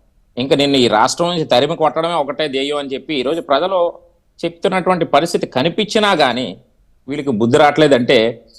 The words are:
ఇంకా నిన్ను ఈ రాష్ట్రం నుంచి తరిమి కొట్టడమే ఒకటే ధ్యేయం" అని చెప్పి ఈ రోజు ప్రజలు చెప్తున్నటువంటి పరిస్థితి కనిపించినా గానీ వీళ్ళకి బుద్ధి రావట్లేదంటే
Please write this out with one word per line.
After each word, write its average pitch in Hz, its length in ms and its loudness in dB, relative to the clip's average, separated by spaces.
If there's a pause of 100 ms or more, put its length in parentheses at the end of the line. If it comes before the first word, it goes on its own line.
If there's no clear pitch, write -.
(380)
ఇంకా 139 180 0
నిన్ను 139 200 2
ఈ 120 120 4
రాష్ట్రం 110 400 2
నుంచి 170 160 -4
తరిమి 135 320 0
కొట్టడమే 160 380 -2
ఒకటే 147 340 -4
ధ్యేయం" 139 280 -4
అని 143 120 -6
చెప్పి 131 260 -8
ఈ 131 80 -2
రోజు 127 180 -2
ప్రజలు 175 520 -2 (520)
చెప్తున్నటువంటి 180 600 -2
పరిస్థితి 165 420 0
కనిపించినా 202 680 0
గానీ 127 440 -2 (520)
వీళ్ళకి 143 220 -6
బుద్ధి 117 280 2
రావట్లేదంటే 131 840 4 (140)